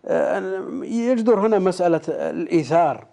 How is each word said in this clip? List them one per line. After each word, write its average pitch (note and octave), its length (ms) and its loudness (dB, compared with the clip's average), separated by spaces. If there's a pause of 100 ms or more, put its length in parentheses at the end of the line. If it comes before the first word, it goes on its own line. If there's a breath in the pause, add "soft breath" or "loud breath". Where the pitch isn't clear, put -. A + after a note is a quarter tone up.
آه، F#3+ 600 -2 (180)
يجدر A#3 580 2
هنا G#3+ 180 2
مسألة F3 500 2
الإيثار. D#3 1040 0